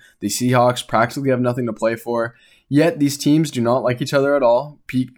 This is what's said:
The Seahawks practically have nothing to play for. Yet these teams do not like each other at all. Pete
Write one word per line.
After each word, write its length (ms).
The 80
Seahawks 600
practically 440
have 100
nothing 240
to 80
play 220
for. 400
Yet 300
these 180
teams 340
do 100
not 220
like 180
each 120
other 220
at 80
all. 440
Pete 300